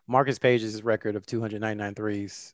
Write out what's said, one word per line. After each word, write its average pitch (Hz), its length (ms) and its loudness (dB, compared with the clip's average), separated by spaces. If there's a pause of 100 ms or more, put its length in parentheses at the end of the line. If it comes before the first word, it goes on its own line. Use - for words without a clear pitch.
Marcus 131 300 2
Page's 110 440 2
record 110 340 0
of 98 80 -10
two 117 160 -4
hundred 107 180 -4
ninety-nine 104 340 -4
threes, 104 600 -6